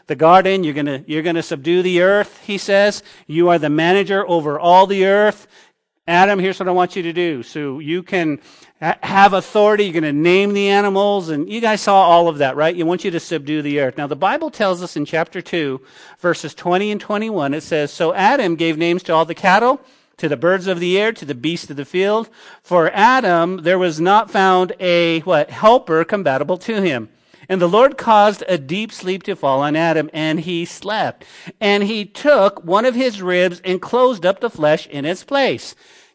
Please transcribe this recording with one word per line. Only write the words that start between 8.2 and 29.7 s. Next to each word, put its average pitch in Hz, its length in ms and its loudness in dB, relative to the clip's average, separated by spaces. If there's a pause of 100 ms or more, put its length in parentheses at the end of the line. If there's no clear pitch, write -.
ha-, 165 220 -2
have 196 300 4
authority. 208 520 2
You're 180 80 -6
gonna 156 180 -2
name 180 420 2
the 202 140 0
animals." 202 600 0
And 156 180 -4
you 214 140 -10
guys 214 180 0
saw 196 220 4
all 170 260 6
of 151 120 -2
that, 131 160 0
right? 160 200 0
"You 170 120 -2
want 175 180 -2
you 196 60 -4
to 165 80 -4
subdue 151 420 -6
the 143 180 -4
earth." 131 180 -2
Now, 143 100 -6
the 147 80 -8
Bible 240 340 -2
tells 185 320 -2
us 175 160 -10
in 151 80 -4
chapter 165 360 -4
two, 147 380 -6 (400)
verses 165 360 -4
twenty 190 360 -2
and 208 80 -6
twenty-one, 208 540 -4
it 151 80 -6
says, 151 320 -4
"So 170 200 -2
Adam 202 420 0
gave 160 240 -2
names 170 240 -2
to 175 100 -4
all 160 120 2
the 165 100 -8
cattle, 220 440 2 (380)
to 170 100 -4
the 143 80 -2
birds 175 300 0
of 185 140 -2
the 180 200 0
air, 220 140 0
to 214 100 -18
the 143 120 -8
beasts 151 340 -6
of 143 80 -14
the 143 80 -8
field. 208 440 -2 (340)
For 175 300 2
Adam, 190 640 2
there 180 220 0
was 165 220 -2
not 196 300 2
found 185 480 2
a," 170 400 0
what? 156 320 0
"Helper 214 520 4
compatible 160 540 -2
to 214 240 -6
him. 127 280 -2 (380)
And 185 140 -2
the 175 60 4
Lord 240 300 4
caused 214 500 2
a 185 100 0
deep 180 340 -8
sleep 185 320 -8
to 190 120 -6
fall 139 260 0
on 147 140 -2